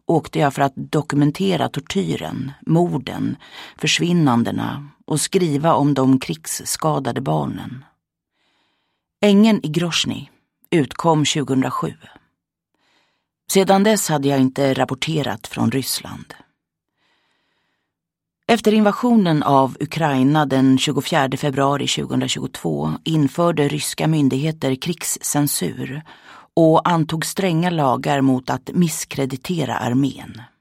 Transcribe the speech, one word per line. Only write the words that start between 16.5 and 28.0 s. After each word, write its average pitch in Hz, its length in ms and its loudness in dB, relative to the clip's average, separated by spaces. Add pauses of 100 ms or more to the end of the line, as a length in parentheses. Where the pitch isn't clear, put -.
Efter 220 240 2
invasionen 202 680 2
av 135 380 2
Ukraina 147 640 2
den 131 320 4
tjugofjärde 135 580 0
februari 139 500 0
tjugohundratjugotvå 139 1080 -4 (120)
införde 156 640 2
ryska 151 380 -4
myndigheter 147 680 0
krigscensur 143 1300 -4 (520)
och 160 340 4
antog 160 380 0
stränga 180 440 0
lagar 139 500 0